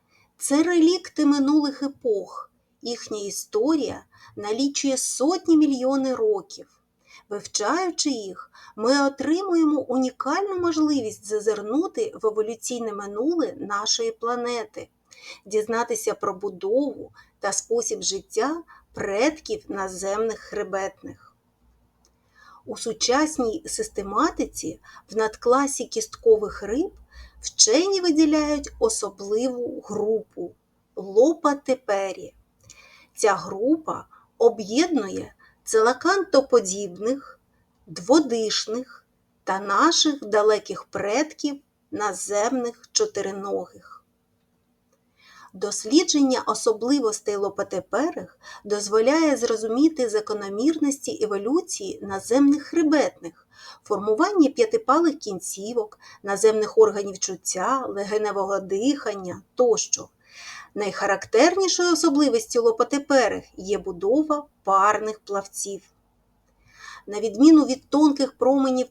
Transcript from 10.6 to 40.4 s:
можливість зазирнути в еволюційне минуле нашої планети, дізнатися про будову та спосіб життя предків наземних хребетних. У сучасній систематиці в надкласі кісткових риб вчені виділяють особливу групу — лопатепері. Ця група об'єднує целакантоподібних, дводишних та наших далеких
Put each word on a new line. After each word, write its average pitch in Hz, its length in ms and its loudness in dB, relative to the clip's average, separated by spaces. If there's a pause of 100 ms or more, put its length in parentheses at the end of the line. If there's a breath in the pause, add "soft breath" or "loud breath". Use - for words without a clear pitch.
можливість 302 680 -2
зазирнути 214 840 -2 (100)
в 220 40 0
еволюційне 220 680 -4
минуле 208 680 -4
нашої 214 540 -4
планети, 240 760 -6 (560 loud breath)
дізнатися 220 680 -2
про 202 200 -4
будову 202 760 -2 (280 soft breath)
та 196 120 -2
спосіб 220 500 -2
життя 240 600 -2 (320 loud breath)
предків 214 760 -2
наземних 196 680 -4
хребетних. 190 960 -8 (1300 soft breath)
У 208 100 -10
сучасній 240 920 -2
систематиці 214 1120 -4 (300 loud breath)
в 202 60 -6
надкласі 240 680 0
кісткових - 760 0
риб 262 300 -4 (480 soft breath)
вчені 370 600 2
виділяють 302 800 2
особливу 220 1080 -4
групу — 208 680 -6 (420)
лопатепері. 220 1400 0 (800 loud breath)
Ця 403 200 2
група 214 720 -2 (320 soft breath)
об'єднує 220 960 2 (300 soft breath)
целакантоподібних, 233 1800 0 (460)
дводишних 226 1200 0 (380)
та 190 160 -2
наших 277 640 2
далеких 208 600 2